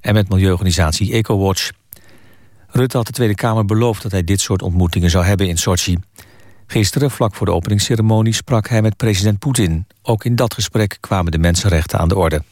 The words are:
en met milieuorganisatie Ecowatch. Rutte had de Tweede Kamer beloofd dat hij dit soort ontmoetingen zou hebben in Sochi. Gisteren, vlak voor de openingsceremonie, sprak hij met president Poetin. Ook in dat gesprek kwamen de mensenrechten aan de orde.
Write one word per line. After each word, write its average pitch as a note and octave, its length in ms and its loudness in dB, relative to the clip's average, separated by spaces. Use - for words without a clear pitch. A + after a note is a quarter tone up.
en G#2+ 120 0
met G2+ 160 2
milieuorganisatie F#2 840 0
Ecowatch. G2 560 0
Rutte B2+ 260 0
had A2+ 80 0
de - 60 -12
Tweede G#2+ 240 0
Kamer A2 300 0
beloofd A2 360 0
dat G2+ 100 -6
hij F#2 120 0
dit F#2+ 180 0
soort F2+ 200 -2
ontmoetingen F2 480 0
zou F2 160 2
hebben G2 220 2
in E2 100 -2
Sochi. F2+ 400 0
Gisteren, B2 440 0
vlak A2 240 -2
voor G#2 100 -4
de F#2 80 0
openingsceremonie, A2 800 0
sprak A2 340 -2
hij A2+ 140 0
met G#2+ 160 0
president G#2 420 0
Poetin. F#2+ 480 -2
Ook A2+ 240 -4
in A#2+ 100 0
dat A#2+ 180 0
gesprek G#2+ 460 -2
kwamen F2 320 -2
de D#2 60 -2
mensenrechten E2+ 600 0
aan E2 80 2
de G2+ 80 2
orde. D#2 360 0